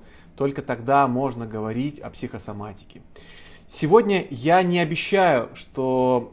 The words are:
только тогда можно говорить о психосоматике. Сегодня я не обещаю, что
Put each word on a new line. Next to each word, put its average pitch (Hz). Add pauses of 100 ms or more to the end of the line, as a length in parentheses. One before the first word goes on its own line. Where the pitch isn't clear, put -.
(360)
только 139
тогда 131
можно 120
говорить 113
о -
психосоматике. 107 (680)
Сегодня 196
я 151
не 175
обещаю, 165
что 127